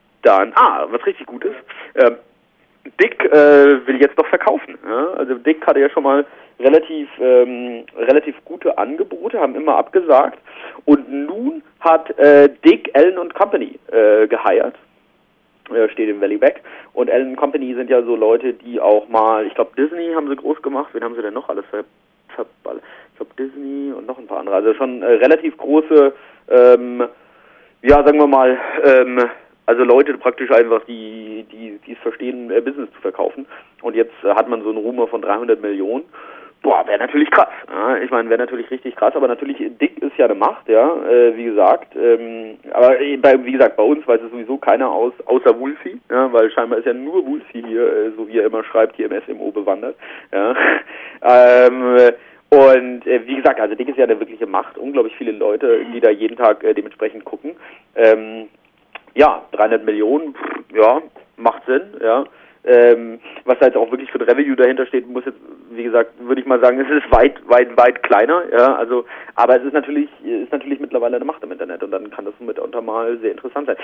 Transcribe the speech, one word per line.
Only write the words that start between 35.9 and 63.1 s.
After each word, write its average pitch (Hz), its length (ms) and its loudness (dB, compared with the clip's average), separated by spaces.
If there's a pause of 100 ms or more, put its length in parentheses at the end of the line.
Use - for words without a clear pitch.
Boah, - 240 0
wär 101 120 -2
natürlich 147 340 -2
krass. - 160 4 (220)
Ja, 113 280 -4
ich 123 120 -6
meine, 117 200 -4
wär 113 80 2
natürlich 123 340 -8
richtig 127 240 -10
krass, - 200 -2
aber 135 140 0
natürlich, 139 280 -8 (220)
Dick - 220 -6
ist 143 160 -8
ja 135 80 2
eine 110 100 -2
Macht, 110 320 -4
ja, 120 260 2 (160)
äh, 120 280 4
wie 117 80 -12
gesagt. 104 500 0
Ähm, 113 600 -2 (140)
aber, 127 280 4
äh, 143 160 -4
bei, 131 300 4
wie 127 80 -6
gesagt, 127 240 2
bei 107 60 2
uns 147 220 0
weiß 117 160 2
es 117 100 -16
sowieso 120 260 -10
keiner 131 320 0
aus, 110 240 -2 (120)
außer 123 320 2
Wulfi, 151 400 -12 (120)
ja, 127 240 0
weil 110 180 2
scheinbar 117 280 -4
ist 120 60 -10
ja 120 80 -2
nur 143 320 -6
Wulfi 135 360 -10
hier, 117 240 -4
äh, 110 320 -2
so 110 100 -12
wie 113 120 -4
er 107 60 0
immer 110 200 -4
schreibt, 110 320 -2
hier - 80 -6
im - 80 -8
S 107 140 -8
M 107 120 -14
O 101 120 -8
bewandert. 104 440 -6 (380)
Ja. 107 260 -2
<laughs> - 60 -6 (600)
Ähm, 123 680 6 (540)
und, 127 580 6
äh, 120 180 0
wie 131 120 -8
gesagt, 131 240 0
also 110 140 -4
Dick 123 120 -8
ist 139 100 -8
ja 131 60 2
eine 113 160 0
wirkliche 110 260 -10
Macht, 98 320 -6
unglaublich 127 380 -4
viele 117 160 -8
Leute, 107 640 -2
die 117 80 -8
da 113 80 4
jeden 110 260 -4
Tag, 113 300 0
äh, 110 80 0
dementsprechend 107 500 -8
gucken. 143 280 -14 (440)
Ähm, 110 540 2 (640)
ja, 127 360 2
dreihundert 110 340 -2
Millionen, 120 480 -2
pff, - 420 -14
ja, 113 260 4 (360)
macht 117 280 -4
Sinn, 127 180 -2 (180)
ja. 120 240 0 (400)
Ähm, 120 540 4 (240)